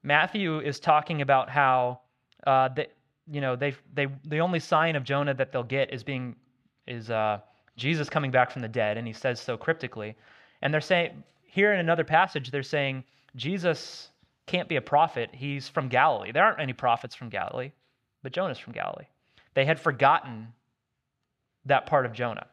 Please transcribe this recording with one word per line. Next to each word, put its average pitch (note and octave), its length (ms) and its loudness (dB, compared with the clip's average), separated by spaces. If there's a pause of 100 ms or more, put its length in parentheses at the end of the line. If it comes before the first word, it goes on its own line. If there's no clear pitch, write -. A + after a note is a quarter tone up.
Matthew D#3 560 2
is C#3+ 180 -4
talking D3+ 440 2
about C3+ 280 4
how, B2+ 520 4 (440)
uh, C3 220 4
the, C3 200 -6 (400)
you C#3+ 120 -6
know, C3 160 -2
they, C3+ 180 -2 (200)
they, C#3+ 120 0 (180)
the D3+ 140 -4
only E3+ 220 0
sign D#3+ 340 2
of C#3 80 -2
Jonah C#3 320 0
that C3 160 -2
they'll B2 140 -2
get C3 280 -2
is A#2 120 -10
being, B2+ 320 -8 (500)
is, A#2 240 -12
uh, G#2+ 280 0 (380)
Jesus C#3+ 340 -2
coming C#3+ 200 -2
back B2+ 200 4
from C3 100 -12
the A2+ 80 -6
dead, A2 300 0
and A2+ 80 -6
he A2 60 -8
says A#2+ 280 -4
so A#2 160 -4
cryptically. A2+ 600 -6 (440)
And C#3+ 140 -2
they're D#3 60 2
saying, E3+ 420 -2 (200)
here G#3 300 0
in F#3+ 80 0
another E3 240 2
passage, D#3 460 2
they're C#3 120 -4
saying, C3+ 420 -4 (300)
"Jesus E3 760 -4 (360)
can't F3+ 220 -2
be D#3+ 80 -2
a B2+ 60 0
prophet. C#3+ 500 2
He's C#3 360 -8
from C3+ 200 -4
Galilee. A#2+ 440 2
There D#3+ 120 6
aren't G#3+ 160 2
any C3 140 -4
prophets A#2+ 400 0
from A#2 160 -14
Galilee, B2 420 -6 (500)
but C3 100 -10
Jonah's F3 260 -4
from - 160 -16
Galilee." G1+ 320 -6 (480)
They C3+ 100 4
had D#3+ 160 2
forgotten B2+ 720 2 (1120)
that C3+ 220 2
part C#3 180 2
of A#2+ 80 -4
Jonah. A2+ 400 -6